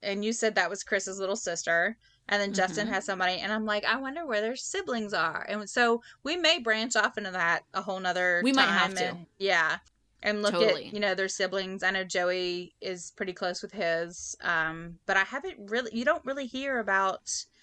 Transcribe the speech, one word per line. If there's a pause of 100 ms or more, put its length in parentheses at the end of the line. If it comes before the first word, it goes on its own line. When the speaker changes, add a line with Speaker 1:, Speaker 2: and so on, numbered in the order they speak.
Speaker 1:
and
you
said
that
was
Chris's
little
sister, (320)
and
then
Justin
Speaker 2:
Mm-hmm.
Speaker 1:
has
somebody,
and
I'm
like,
I
wonder
where
their
siblings
are.
And
so (220)
we
may
branch
off
into
that (100)
a
whole
nother
Speaker 2:
We
might
Speaker 1:
time,
Speaker 2:
have
to.
Speaker 1:
and, (120)
yeah, (460)
and
look
Speaker 2:
Totally.
Speaker 1:
at,
you
know,
their
siblings.
I
know
Joey
is
pretty
close
with
his,
um,
but
I
haven't
really,
you
don't
really
hear
about (340)